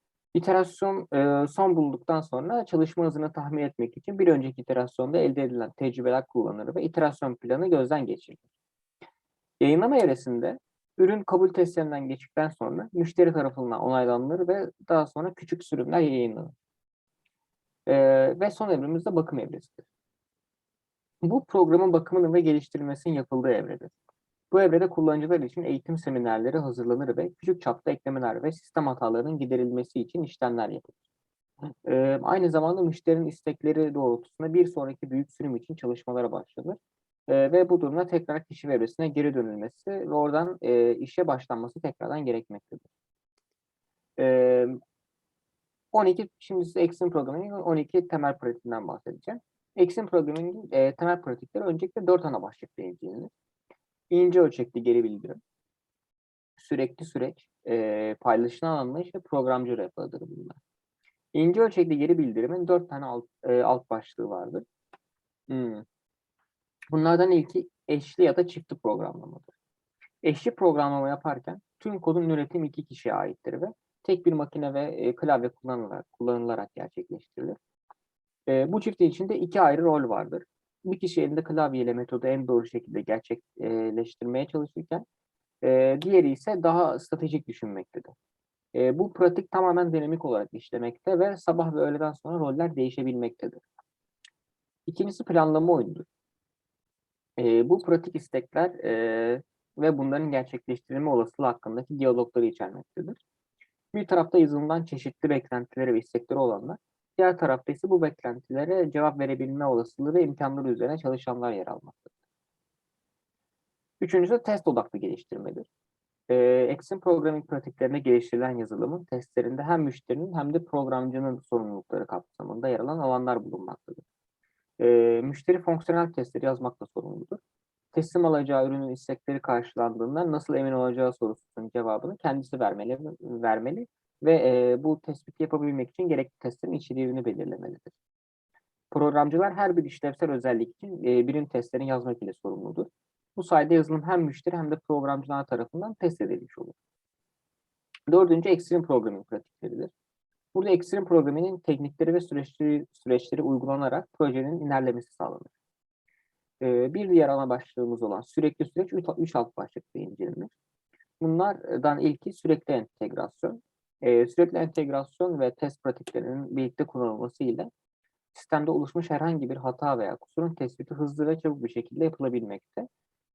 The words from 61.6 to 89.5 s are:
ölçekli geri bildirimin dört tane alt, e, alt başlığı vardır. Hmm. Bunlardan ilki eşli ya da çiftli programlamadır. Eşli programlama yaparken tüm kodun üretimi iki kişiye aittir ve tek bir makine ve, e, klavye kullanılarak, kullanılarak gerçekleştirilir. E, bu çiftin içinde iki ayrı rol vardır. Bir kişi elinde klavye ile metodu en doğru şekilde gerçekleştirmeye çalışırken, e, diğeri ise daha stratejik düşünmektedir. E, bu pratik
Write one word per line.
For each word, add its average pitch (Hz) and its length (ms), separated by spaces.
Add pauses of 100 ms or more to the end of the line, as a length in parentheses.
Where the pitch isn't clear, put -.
ölçekli 175 360
geri 165 200
bildirimin 143 500
dört 175 220
tane 139 160
alt, 120 200 (180)
e, 123 180
alt 123 280
başlığı 110 400
vardır. 90 340 (840)
Hmm. 117 340 (1080)
Bunlardan 170 400
ilki 175 380 (180)
eşli 147 360
ya 160 120
da 180 120
çiftli - 300
programlamadır. - 800 (680)
Eşli 165 320
programlama 143 540
yaparken 147 520 (180)
tüm 202 220
kodun 165 280
üretimi 151 380
iki 147 180
kişiye - 280
aittir - 480
ve 180 40 (380)
tek 180 220
bir 165 80
makine 147 400
ve, 139 80
e, 123 340
klavye 131 340
kullanılarak, 113 640
kullanılarak 117 640
gerçekleştirilir. - 800 (920)
E, 135 240
bu 208 100
çiftin 196 240
içinde 190 340
iki 180 220
ayrı 165 220
rol 147 260
vardır. 104 340 (420)
Bir 185 140
kişi 175 220
elinde 151 220
klavye 147 400
ile 120 100
metodu 123 340
en 131 200
doğru 120 180
şekilde 117 360
gerçekleştirmeye 113 1500
çalışırken, 160 580 (580)
e, 131 380
diğeri 175 300
ise 180 320
daha 165 360
stratejik 156 480
düşünmektedir. - 640 (640)
E, 131 240
bu 196 140
pratik 180 380